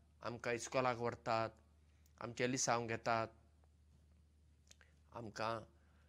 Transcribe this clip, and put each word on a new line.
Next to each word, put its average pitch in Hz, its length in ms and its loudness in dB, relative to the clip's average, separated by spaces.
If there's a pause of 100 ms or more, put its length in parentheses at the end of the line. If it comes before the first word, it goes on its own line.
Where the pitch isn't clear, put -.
(240)
आमकां 120 300 -4
इस्कॉलाक 123 440 2
व्हरतात, 117 520 0 (720)
आमचें 120 300 0
लिसांव 120 360 2
घेतात, 113 400 2 (1800)
आमकां 113 480 -4 (500)